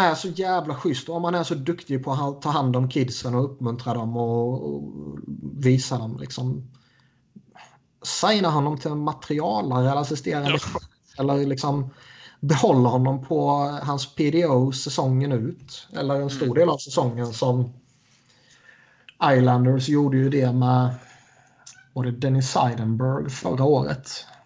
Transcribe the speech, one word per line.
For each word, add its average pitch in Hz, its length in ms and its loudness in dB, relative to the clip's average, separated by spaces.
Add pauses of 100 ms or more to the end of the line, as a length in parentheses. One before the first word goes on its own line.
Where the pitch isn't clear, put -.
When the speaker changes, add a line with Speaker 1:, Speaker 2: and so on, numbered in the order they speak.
Speaker 1:
är 160 100 2
så - 120 -6
jävla 175 480 -2
schysst 131 340 -4
och 165 60 -8
om 170 80 -4
han 175 120 -2
är 175 80 0
så 165 120 -4
duktig 139 480 -4
på 139 80 -6
att 135 80 -2
ha, 139 120 -2
ta 143 180 -6
hand 135 260 2
om 127 140 0
kidsen 127 460 -2
och 127 160 2
uppmuntra 120 420 -6
dem 117 240 -4
och, 117 580 -2
och 73 440 -12 (340)
visa 127 440 2
dem, 117 220 -8
liksom, 131 520 -8 (1300)
signa 196 480 2
honom 151 280 0
till 151 140 -6
en 147 120 -4
materialare 151 880 0
eller 143 100 0
assisterande 147 500 -4
Speaker 2:
Ja. 156 60 2
Speaker 1:
coach, - 260 -6 (340)
eller 139 280 0
liksom 139 440 -2 (500)
behålla 143 500 4
honom 131 360 2
på 143 240 0 (340)
hans 139 320 -6
P 147 160 2
D 170 160 4
O 135 240 4
säsongen 135 600 0
ut, 127 600 -6
eller 139 220 -2
en 139 140 -2
stor 135 160 -4
Speaker 2:
Mm. 120 120 0
Speaker 1:
del 170 120 6
av 147 80 0
säsongen 120 560 -2
som 127 400 0 (1600)
Islanders 127 520 4
gjorde 143 280 4
ju 135 120 4
det 135 240 2
med, 127 420 4 (1000)
var 127 100 -4
det 123 80 -2
Dennis 135 400 0
Seidenberg 127 760 0
förra - 340 -2
året? 139 640 0 (200)